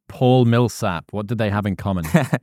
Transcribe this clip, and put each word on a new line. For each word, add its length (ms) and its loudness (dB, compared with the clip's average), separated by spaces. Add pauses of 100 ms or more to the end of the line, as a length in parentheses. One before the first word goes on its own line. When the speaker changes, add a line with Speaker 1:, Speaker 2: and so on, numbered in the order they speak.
Speaker 1:
Paul 380 4
Millsap, 640 0
what 160 -6
did 100 -6
they 120 0
have 160 0
in 120 -2
common? 320 -4
Speaker 2:
<laughs> 60 -6 (280)